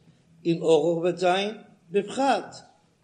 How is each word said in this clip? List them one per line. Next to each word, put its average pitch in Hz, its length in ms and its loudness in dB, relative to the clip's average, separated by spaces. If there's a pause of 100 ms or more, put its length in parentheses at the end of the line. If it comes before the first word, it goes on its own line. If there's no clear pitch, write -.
(460)
אין 170 160 0
אור 165 360 4
ווערט 170 200 -2
זיין, 190 380 0 (360)
בפרט, 202 640 -2 (480)